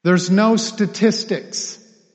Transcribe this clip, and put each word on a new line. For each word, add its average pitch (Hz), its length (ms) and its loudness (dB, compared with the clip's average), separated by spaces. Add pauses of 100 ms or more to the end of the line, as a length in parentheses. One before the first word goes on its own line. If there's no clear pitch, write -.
There's 180 280 2
no 214 260 4
statistics. - 1200 -4 (360)